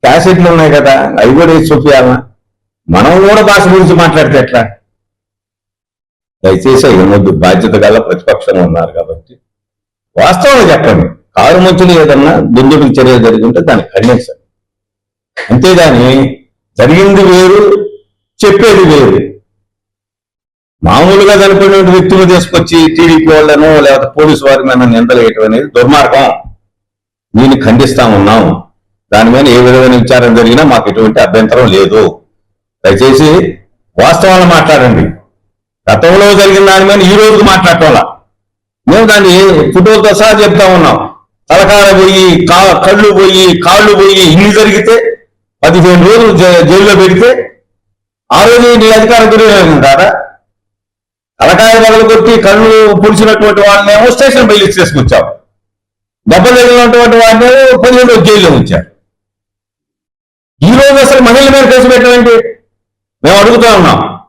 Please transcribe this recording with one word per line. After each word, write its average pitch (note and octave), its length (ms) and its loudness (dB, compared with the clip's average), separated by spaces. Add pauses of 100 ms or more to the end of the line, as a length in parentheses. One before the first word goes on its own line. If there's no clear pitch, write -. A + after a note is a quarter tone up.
క్యాసెట్లు F3 500 0
ఉన్నాయి D#3+ 240 0
కదా, C3+ 180 0 (280)
అవి B2 160 0
కూడా E3 160 2
వేసి D#3+ 160 -2
చూపించాలా? C3+ 440 0 (720)
మనం A#2+ 380 0
కూడా G#3+ 240 2
భాష G3 140 0 (100)
గురించి E3 280 2
మాట్లాడితే D#3 420 -2
ఎట్లా? A#2+ 180 -4 (1800)
దయచేసి C3 480 0
అవి F#2 240 0
వద్దు. G2+ 180 0 (120)
బాధ్యత F#2 300 -2 (100)
గల - 220 0
ప్రతిపక్షంలో F#2 640 -4
ఉన్నారు E2 300 -6
కాబట్టి E2 340 -14 (800)
వాస్తవాలు F3+ 560 0
చెప్పండి. B2 360 -2 (280)
కారు C#3+ 300 0
మంచులు F3+ 260 0 (120)
ఏదన్నా C#3+ 300 0 (220)
దుందుడుకు C3+ 440 0
చర్య B2+ 260 2
జరిగి A2+ 240 0
ఉంటే E3+ 180 -2
దాన్ని A2+ 240 -4
ఖండించండి. A2+ 480 -4 (1120)
అంతేగాని C3+ 560 0 (680)
జరిగింది G3 500 0
వేరు, F#3 340 2 (800)
చెప్పేది G3 500 2
వేరు. C#3+ 260 0 (1700)
మామూలుగా F#3+ 580 0
చనిపోయిన G3 360 0 (180)
వ్యక్తులు F#3 380 0
తీసుకొచ్చి E3+ 460 -2 (160)
టీడీపీ D#3+ 380 0
వాళ్ళనో D3+ 380 2 (140)
లేకపోతే C3+ 320 0
పోలీసు D3+ 320 0
వారి C3+ 200 0
మీద B2+ 240 0
నిందలు A#2 300 0
వేయటం A2 240 -2
అనేది A#2 200 -4 (100)
దుర్మార్గం. C3+ 520 0 (1040)
దీన్ని C3 300 0
ఖండిస్తా B2 400 -2 (120)
ఉన్నాం. G#2 280 0 (680)
దాని A2+ 220 0
మీద C#3 200 0
ఏ - 100 2
విధమైన B2+ 380 2
విచారం A#2+ 360 0
జరిగినా A#2+ 340 0
మాకు A2+ 200 -2
ఎటువంటి A2 320 -2
అభ్యంతరం A2 500 -2
లేదు. G2 280 0 (840)
దయచేసి C3 460 0 (680)
వాస్తవాలు F3 580 0
మాట్లాడండి. D3 500 0 (840)
గతంలో F3 420 0 (140)
జరిగిన G3 280 2
దాని F#3+ 200 0
మీద G3+ 100 0 (100)
ఈ G#3 120 0
రోజు G#3 180 2 (100)
మాట్లాడటంలా. E3 540 0 (840)
మేము G#3 240 0
దాన్ని G3 240 0 (400)
ఫోటోలతో G#3 460 0
సహా G#3+ 240 0
చెప్తా G3+ 220 0 (100)
ఉన్నాం. D3 200 0 (540)
తలకాయ G3 480 2
పోయి, F#3+ 260 0 (280)
కా-, F3+ 340 0
కళ్ళు G#3 320 0
పోయి, F#3+ 300 0 (180)
కాళ్ళు G#3 340 2
పోయి, G3 220 2 (120)
ఇన్ని G3+ 260 0
జరిగితే G#3+ 360 0 (640)
పదిహేను F3 440 2
రోజులు A3+ 340 2
జై-, F3 300 2
జైల్లో G3+ 300 2
పెడితే F#3 280 2 (1040)
ఆ C#3 180 0
రోజు A#3+ 180 2 (140)
నీ A3 160 2
అధికారం A3 360 0
దుర్వినియోగం G3 540 0
కాదా? C#3 220 0 (1300)
తలకాయ G#3 440 0
పగలు A3 260 2
కొట్టి A#3 220 2 (140)
కళ్ళు A3 280 2 (280)
పొడిచినటువంటి G#3+ 640 0
వాళ్ళనేమో G3+ 500 0
స్టేషన్ B3+ 340 0
బెయిల్ G#3 160 0
ఇచ్చి F#3 140 -4
తీసుకొచ్చావు, C#3+ 480 -2 (1000)
దెబ్బలు G#3+ 320 2
తగిలినటువంటి A#3+ 640 2
వాళ్ళనేమో A#3+ 400 2 (220)
పదిహేను B3 260 2
రోజులు G#3+ 180 2
జైల్లో G3+ 300 2
ఉంచారు. G2+ 280 -4 (1700)
ఈ F3 200 0
రోజు C#4 240 2
అసలు C4 240 0
మహిళల C4+ 260 2
మీద C4+ 180 2
కేసు B3+ 200 2
పెట్టడం B3 260 0
ఏంటి? A#3 180 2 (840)
మేము F#3 200 0
అడుగుతా A#3 360 0
ఉన్నాం. C#3+ 200 -2 (300)